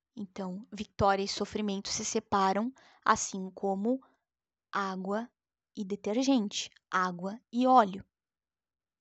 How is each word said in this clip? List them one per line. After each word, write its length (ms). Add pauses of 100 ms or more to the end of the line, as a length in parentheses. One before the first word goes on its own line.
(140)
Então, 580
Victoria 520
e 40
sofrimento 600
se 160
separam, 680 (320)
assim 460
como 500 (680)
água 580 (480)
e 80
detergente, 840 (200)
água 500 (120)
e 140
óleo, 380 (960)